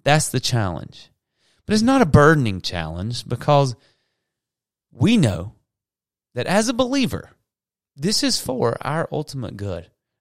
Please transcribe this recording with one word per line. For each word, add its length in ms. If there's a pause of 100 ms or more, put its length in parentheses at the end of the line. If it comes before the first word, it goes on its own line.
That's 280
the 100
challenge. 720 (560)
But 80
it's 80
not 200
a 40
burdening 560
challenge 680
because 480 (1120)
we 260
know 380 (800)
that 120
as 220
a 60
believer, 560 (640)
this 280
is 180
for 400
our 320
ultimate 440
good 340 (300)